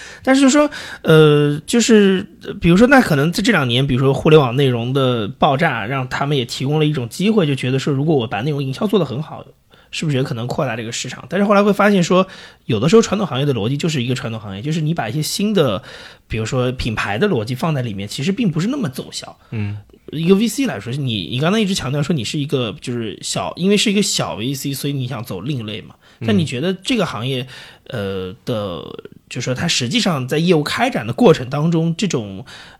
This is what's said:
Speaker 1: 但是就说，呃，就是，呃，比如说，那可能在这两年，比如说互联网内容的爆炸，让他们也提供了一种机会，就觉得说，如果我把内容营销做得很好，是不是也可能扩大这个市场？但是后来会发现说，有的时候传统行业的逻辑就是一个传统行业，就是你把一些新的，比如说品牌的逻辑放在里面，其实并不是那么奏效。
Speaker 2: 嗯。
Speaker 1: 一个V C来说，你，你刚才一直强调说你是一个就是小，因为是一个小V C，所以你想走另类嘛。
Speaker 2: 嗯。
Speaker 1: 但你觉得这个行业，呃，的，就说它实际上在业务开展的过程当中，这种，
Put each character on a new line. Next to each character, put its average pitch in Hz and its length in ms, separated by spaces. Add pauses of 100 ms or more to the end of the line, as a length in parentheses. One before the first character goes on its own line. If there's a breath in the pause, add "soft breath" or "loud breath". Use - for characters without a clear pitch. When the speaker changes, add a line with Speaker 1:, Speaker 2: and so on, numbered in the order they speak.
(240 loud breath)
Speaker 1:
但 262 120
是 269 60
就 269 80
说， 294 200 (340 loud breath)
呃， 147 640
就 233 120
是， 202 460 (180)
呃， - 120
比 - 120
如 170 100
说， 240 100
那 277 120
可 175 160
能 143 160
在 202 120
这 214 80
两 151 160
年， 123 180
比 135 80
如 123 60
说 135 120
互 135 200
联 156 100
网 120 140
内 139 120
容 120 240
的 127 360
爆 139 280
炸， 131 300
让 131 240
他 - 160
们 147 100
也 123 100
提 - 200
供 151 140
了 156 60
一 151 60
种 123 180
机 185 200
会， 214 160
就 143 80
觉 131 160
得 135 80
说， 143 160
如 139 120
果 160 100
我 120 120
把 101 140
内 139 80
容 147 140
营 135 100
销 - 140
做 214 100
得 170 80
很 127 160
好， - 240 (480 soft breath)
是 - 120
不 151 60
是 139 40
也 127 80
可 - 120
能 113 120
扩 147 180
大 113 120
这 120 60
个 117 80
市 - 180
场？ - 180
但 175 100
是 202 80
后 208 80
来 202 80
会 208 120
发 202 180
现 196 100
说， 185 240 (380 loud breath)
有 107 160
的 120 80
时 190 80
候 226 60
传 - 160
统 208 100
行 127 120
业 143 60
的 143 80
逻 104 140
辑 135 80
就 151 140
是 147 120
一 117 60
个 127 80
传 117 160
统 113 80
行 104 160
业， 101 60
就 139 100
是 165 80
你 156 140
把 135 160
一 - 20
些 151 100
新 202 320
的， 131 300 (460 loud breath)
比 117 80
如 110 80
说 127 260
品 123 240
牌 104 220
的 196 100
逻 135 160
辑 123 100
放 156 220
在 131 60
里 117 120
面， 98 140
其 - 160
实 175 80
并 202 180
不 151 120
是 202 80
那 294 80
么 226 100
奏 - 240
效。 - 260 (120)
Speaker 2:
嗯。 104 280 (360)
Speaker 1:
一 165 140
个 190 80
V 226 120
C 269 180
来 135 140
说， 117 140
你， 120 360
你 117 100
刚 156 120
才 226 80
一 220 60
直 190 100
强 127 160
调 147 100
说 180 120
你 131 100
是 151 160
一 139 60
个 123 360
就 131 100
是 113 300
小， - 360
因 180 120
为 208 60
是 202 160
一 - 20
个 208 80
小 107 340
V 117 180
C， 139 200
所 143 160
以 143 40
你 131 140
想 127 160
走 98 180
另 120 240
类 107 160
嘛。 - 140 (240 soft breath)
Speaker 2:
嗯。 110 60
Speaker 1:
但 202 120
你 170 80
觉 127 160
得 185 120
这 214 220
个 196 100
行 120 220
业， 131 180 (420 loud breath)
呃， 98 460 (120)
的， 101 360 (480)
就 127 120
说 127 120
它 123 140
实 120 220
际 220 100
上 156 260
在 147 120
业 170 180
务 151 80
开 240 260
展 147 160
的 113 60
过 208 220
程 117 160
当 147 200
中， 165 280
这 208 100
种， 107 380 (340 loud breath)